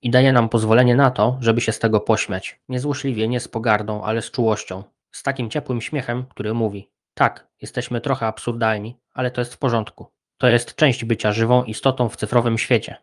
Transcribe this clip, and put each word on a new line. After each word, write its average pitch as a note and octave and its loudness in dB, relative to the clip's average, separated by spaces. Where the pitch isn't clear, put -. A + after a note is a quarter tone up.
I A#2+ -2
daje C3 6
nam A#2 4
pozwolenie A#2 4
na C3+ 6
to, B2+ 0
żeby A#2 2
się - -2
z - -6
tego A2 2
pośmiać. G2+ -2
Niezłośliwie, B2+ -4
nie B2 -2
z - -12
pogardą, G#2+ -2
ale A2 -2
z - -12
czułością. G#2 -2
Z - -20
takim C3 -4
ciepłym C3 -4
śmiechem, B2+ -6
który G#2+ -6
mówi: G#2 -4
"Tak, - 0
jesteśmy A#2+ -6
trochę B2 -2
absurdalni, A2 -4
ale B2+ -4
to B2+ -6
jest A#2+ -6
w - -20
porządku". - -4
To B2+ 4
jest A#2+ 2
część C3 2
bycia A2+ 0
żywą A#2 2
istotą B2 0
w - -8
cyfrowym A2+ 0
świecie. - -2